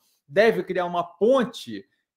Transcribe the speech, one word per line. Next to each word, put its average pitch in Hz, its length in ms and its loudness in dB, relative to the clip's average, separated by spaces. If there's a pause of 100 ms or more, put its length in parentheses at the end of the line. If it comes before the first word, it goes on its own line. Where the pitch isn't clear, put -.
(280)
deve 185 360 2
criar 180 220 -4
uma 175 180 -4
ponte 202 800 -2 (320)